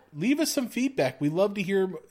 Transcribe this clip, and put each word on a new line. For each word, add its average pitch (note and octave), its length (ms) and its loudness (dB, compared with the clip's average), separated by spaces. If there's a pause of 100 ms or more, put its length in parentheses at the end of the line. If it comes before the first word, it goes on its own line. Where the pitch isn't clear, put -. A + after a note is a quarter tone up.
(120)
leave A3 260 0
us D#4+ 140 0
some B3+ 160 -2
feedback. A#3+ 520 -2
We D3 80 0
love F#3+ 260 2
to G3+ 80 -4
hear F#3+ 320 0 (160)